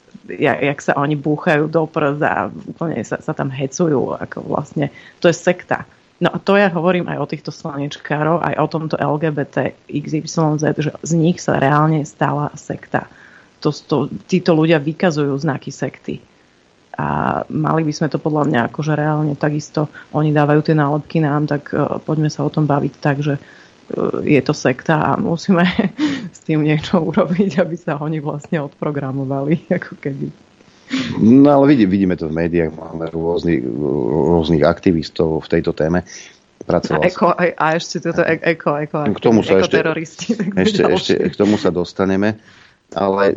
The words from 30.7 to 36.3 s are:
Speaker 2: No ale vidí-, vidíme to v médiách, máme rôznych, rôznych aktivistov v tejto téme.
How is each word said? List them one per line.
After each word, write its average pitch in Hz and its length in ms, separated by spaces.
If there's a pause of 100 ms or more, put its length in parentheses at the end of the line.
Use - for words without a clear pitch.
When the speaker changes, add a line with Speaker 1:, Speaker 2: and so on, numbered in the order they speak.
Speaker 2:
No 135 320
ale 139 240
vidí-, 107 160
vidíme 95 240
to 80 160
v 80 160
médiách, 82 240
máme 82 400
rôznych, 82 560
rôznych 73 960
aktivistov 82 800
v - 160
tejto 82 160
téme. 85 320 (560)